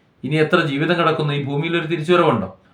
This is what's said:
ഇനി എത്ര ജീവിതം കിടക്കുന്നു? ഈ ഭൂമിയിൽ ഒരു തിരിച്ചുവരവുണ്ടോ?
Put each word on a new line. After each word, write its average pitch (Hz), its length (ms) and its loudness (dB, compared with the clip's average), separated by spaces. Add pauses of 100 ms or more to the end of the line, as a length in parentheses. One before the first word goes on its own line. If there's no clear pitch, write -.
(240)
ഇനി 147 120 -4
എത്ര 156 240 2
ജീവിതം 151 400 0
കിടക്കുന്നു? 156 340 0
ഈ 139 120 -4
ഭൂമിയിൽ 160 340 -2
ഒരു 156 80 -8
തിരിച്ചുവരവുണ്ടോ? 156 680 0 (160)